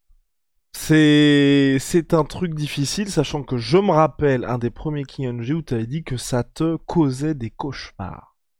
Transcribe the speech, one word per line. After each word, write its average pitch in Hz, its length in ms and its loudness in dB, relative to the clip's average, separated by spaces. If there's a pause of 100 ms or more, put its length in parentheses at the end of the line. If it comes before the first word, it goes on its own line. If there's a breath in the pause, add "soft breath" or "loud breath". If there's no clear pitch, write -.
(800)
c'est, 143 1000 4
c'est - 320 -2
un 156 120 4
truc 165 300 -6
difficile, 151 560 -4
sachant 147 320 -2
que 131 140 -6
je 120 220 2
me 196 140 2
rappelle 147 520 2
un 120 140 -4
des 117 120 -2
premiers 147 360 -8
King 135 200 -8
N 120 160 -6
G 123 120 -4
où 165 80 -4
t'avais 113 240 -4
dit 156 180 -8
que 123 140 -6
ça 120 260 -2
te 160 320 -4
causait 151 580 0
des 117 160 -8
cauchemars, - 840 -12 (240)